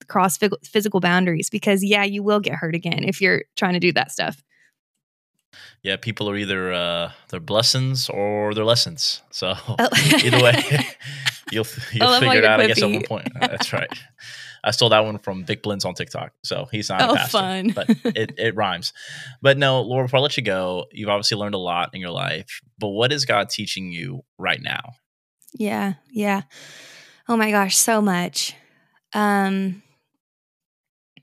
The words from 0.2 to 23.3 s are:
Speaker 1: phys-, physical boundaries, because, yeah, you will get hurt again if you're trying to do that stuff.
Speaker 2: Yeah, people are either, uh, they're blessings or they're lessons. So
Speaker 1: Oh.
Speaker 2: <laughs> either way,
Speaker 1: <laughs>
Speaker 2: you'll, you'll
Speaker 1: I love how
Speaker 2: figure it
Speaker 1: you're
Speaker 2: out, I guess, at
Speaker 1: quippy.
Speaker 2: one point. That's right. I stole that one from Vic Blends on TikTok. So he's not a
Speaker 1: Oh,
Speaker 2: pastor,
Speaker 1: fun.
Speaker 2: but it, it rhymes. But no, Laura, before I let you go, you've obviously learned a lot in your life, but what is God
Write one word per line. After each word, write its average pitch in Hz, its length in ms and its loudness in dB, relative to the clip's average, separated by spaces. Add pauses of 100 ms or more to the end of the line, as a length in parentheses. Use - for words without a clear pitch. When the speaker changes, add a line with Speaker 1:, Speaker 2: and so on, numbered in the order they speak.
Speaker 1:
phys-, 202 300 -2
physical 208 320 0
boundaries, 175 520 2
because, 202 340 2
yeah, 202 180 2
you 202 220 -2
will 208 160 4
get 185 140 -4
hurt 165 200 -4
again 170 300 -2
if 190 160 -2
you're 185 240 2 (100)
trying 185 200 0
to 175 60 2
do 175 120 2
that - 180 0
stuff. - 320 -6 (1400)
Speaker 2:
Yeah, 95 140 -2
people 104 300 -4
are 101 80 -2
either, 95 360 -2
uh, 87 400 -2 (160)
they're 90 100 -8
blessings 123 680 0
or 104 460 -2
they're 107 100 0
lessons. 113 680 0
So 92 260 -6
Speaker 1:
Oh. 220 360 -2
Speaker 2:
<laughs> 147 320 4
either 127 180 4
way, - 180 6
Speaker 1:
<laughs> - 920 -4
Speaker 2:
you'll, 110 140 -2 (260)
you'll 120 100 0
Speaker 1:
I 247 80 6
love 247 40 6
how 247 60 6
Speaker 2:
figure 254 180 6
it 110 40 4
Speaker 1:
you're 110 80 6
Speaker 2:
out, 107 100 6
I 110 60 6
guess, 220 160 2
at 104 60 2
Speaker 1:
quippy. 208 60 0
Speaker 2:
one - 100 -4
point. - 240 -6 (120)
That's - 320 -2
right. 92 160 -4 (760)
I 113 80 2
stole 117 160 4
that 110 160 6
one 107 160 -6
from 92 240 -8
Vic 107 180 -6
Blends 101 220 -4
on 90 100 -4
TikTok. - 380 -10 (100)
So 92 300 -6
he's 107 160 -6
not 190 120 0
a 233 100 4
Speaker 1:
Oh, 220 40 4
Speaker 2:
pastor, - 240 0
Speaker 1:
fun. 190 320 -2
Speaker 2:
but - 180 -6 (160)
it, 110 320 -2
it 107 200 -2
rhymes. 92 360 -4 (480)
But 139 160 6
no, 135 260 2
Laura, 127 240 0
before 131 120 2
I - 20 2
let 147 160 0
you 139 60 -2
go, 92 480 -2
you've 104 180 -8
obviously 101 300 0
learned 101 160 -4
a 98 40 -2
lot 87 360 -2
in 95 60 -10
your 90 100 -8
life, 90 500 -6 (160)
but 107 120 -4
what 113 240 0
is 143 120 -4
God 107 260 0